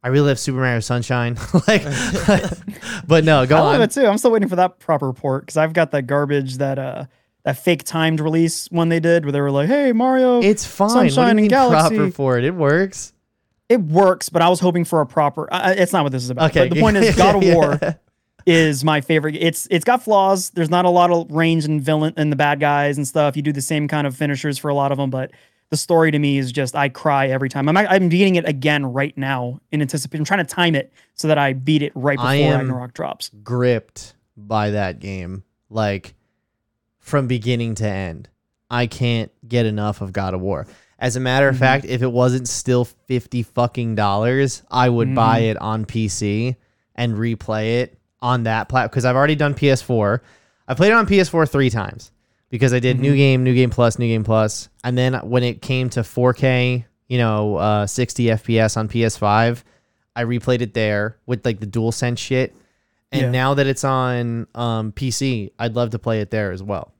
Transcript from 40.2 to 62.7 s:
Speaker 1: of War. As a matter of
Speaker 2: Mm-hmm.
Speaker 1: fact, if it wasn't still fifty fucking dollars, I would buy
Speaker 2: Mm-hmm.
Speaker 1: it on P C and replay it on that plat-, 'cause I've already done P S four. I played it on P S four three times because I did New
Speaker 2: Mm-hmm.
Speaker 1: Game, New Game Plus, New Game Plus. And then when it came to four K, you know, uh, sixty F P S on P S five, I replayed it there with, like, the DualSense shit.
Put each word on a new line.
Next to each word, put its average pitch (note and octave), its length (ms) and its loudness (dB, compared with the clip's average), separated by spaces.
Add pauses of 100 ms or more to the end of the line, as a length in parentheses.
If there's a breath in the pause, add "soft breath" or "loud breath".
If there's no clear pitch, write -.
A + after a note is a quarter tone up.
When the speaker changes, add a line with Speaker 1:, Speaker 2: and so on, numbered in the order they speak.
Speaker 1:
of F#2 60 -6
War. F#2 280 -6 (320 soft breath)
As A#2+ 160 -4
a B2+ 40 -4
matter C3 280 2
of C3 80 2
Speaker 2:
Mm-hmm. B2+ 80 -6
Speaker 1:
fact, C3+ 220 2
if B2 160 -4
it B2+ 100 0
wasn't B2 360 0
still B2 380 0
fifty B2 580 -6
fucking A#2 520 -4
dollars, A2+ 760 0
I B2 180 2
would A#2+ 240 0
buy A2+ 280 2
Speaker 2:
Mm-hmm. A2+ 100 2
Speaker 1:
it G#2+ 100 -4
on A2 240 -4
P A2 220 -4
C G#2+ 480 -4 (400)
and A#2+ 180 -2
replay A2 680 -2
it - 180 -8 (200)
on B2 240 -2
that A2 240 -2
plat-, B2+ 240 -2
'cause B2 140 -2
I've B2+ 100 2
already D3 200 2
done D3 180 0
P C#3+ 160 0
S C3 120 2
four. A2 420 0 (440 soft breath)
I C3 60 -4
played F3+ 160 2
it A3+ 60 4
on A3 100 4
P F#3+ 140 2
S F#3 100 0
four D#3+ 160 2
three C#3 240 0
times G#2 420 -8 (380)
because B2 240 2
I B2 60 2
did B2+ 200 0
New C3+ 120 0
Speaker 2:
Mm-hmm. C#3 60 4
Speaker 1:
Game, C3+ 260 4
New B2+ 100 2
Game B2 160 4
Plus, A#2+ 300 0
New A#2+ 80 0
Game A2+ 160 0
Plus. A2 460 0 (140)
And B2 140 -2
then B2+ 160 0 (160)
when B2 140 0
it A#2+ 180 -4
came B2+ 300 -2
to A#2+ 120 -2
four B2 300 0
K, B2 520 0 (220)
you B2 120 -2
know, G#2+ 380 0
uh, G#2 280 2
sixty A#2+ 460 -2
F A2 140 -2
P A2+ 140 0
S A2 160 2
on A2 120 -4
P A2+ 180 0
S G#2+ 100 -2
five, A2+ 480 0 (520)
I A#2+ 80 -6
replayed A#2+ 380 -2
it A2 120 -8
there G#2+ 440 -2 (100)
with, B2 180 -6
like, A2+ 140 -2
the G#2+ 80 -8
DualSense A#2 500 -2
shit. B2+ 380 -4 (560)